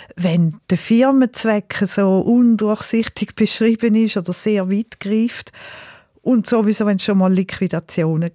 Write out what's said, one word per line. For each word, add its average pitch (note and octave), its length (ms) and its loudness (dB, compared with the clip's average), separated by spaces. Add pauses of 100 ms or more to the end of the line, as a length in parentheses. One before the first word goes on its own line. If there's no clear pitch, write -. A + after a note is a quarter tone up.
(160)
wenn E3+ 400 0 (140)
der F3+ 80 2
Firmenzweck A#3+ 1080 0
so F#3+ 320 2
undurchsichtig A3+ 1160 0
beschrieben A3 580 0
ist A3 220 2
oder F3+ 160 -4
sehr G3+ 360 -2
weit G3+ 300 -4
greift. A3 540 -4 (720)
Und B3 220 2
sowieso, G#3+ 400 0
wenn G3+ 120 2
es - 40 -6
schon G3 160 0
mal F#3 140 4
Liquidationen E3+ 1000 -2